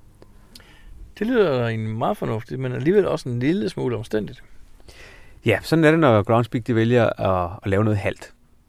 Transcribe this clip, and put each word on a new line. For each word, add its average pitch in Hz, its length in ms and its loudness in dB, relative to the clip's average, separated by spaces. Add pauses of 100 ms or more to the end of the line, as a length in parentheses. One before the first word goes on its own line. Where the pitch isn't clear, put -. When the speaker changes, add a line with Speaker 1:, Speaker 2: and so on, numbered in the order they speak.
(1200)
Speaker 1:
Det 214 80 -4
lyder 160 400 0
egentlig 110 280 -4
meget 170 220 -4
fornuftigt, 131 420 -6
men 131 120 -6
alligevel 160 360 2
også 143 220 -6
en 120 100 -4
lille 180 300 -2
smule 131 260 -4
omstændigt. 120 480 -6 (1000)
Speaker 2:
Ja, 101 160 2
sådan 160 240 2
er 151 60 8
det, 165 80 4
når 113 240 6
Groundspeak, 117 440 0
de 120 80 0
vælger 117 340 4
at, 90 540 -4
at 104 60 -4
lave 98 140 2
noget 107 160 0
halvt. - 340 -8 (360)